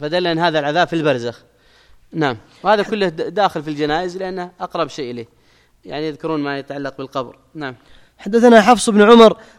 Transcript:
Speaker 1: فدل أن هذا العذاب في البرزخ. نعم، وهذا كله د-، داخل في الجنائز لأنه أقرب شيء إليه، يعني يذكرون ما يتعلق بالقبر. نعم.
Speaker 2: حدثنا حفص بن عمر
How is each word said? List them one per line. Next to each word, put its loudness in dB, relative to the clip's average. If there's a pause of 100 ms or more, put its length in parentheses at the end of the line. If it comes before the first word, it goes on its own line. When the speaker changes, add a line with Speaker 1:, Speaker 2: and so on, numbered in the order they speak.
Speaker 1:
فدل -4
أن -2
هذا 0
العذاب 0
في -8
البرزخ. -4 (720)
نعم، -2 (260)
وهذا 2
كله -4
د-، -8
داخل -2
في -12
الجنائز -4
لأنه -10 (100)
أقرب -6
شيء -10
إليه، -12 (580)
يعني -8
يذكرون -6
ما -6
يتعلق -12
بالقبر. -10 (180)
نعم. -12 (420)
Speaker 2:
حدثنا 4
حفص 2
بن 4
عمر 8 (200)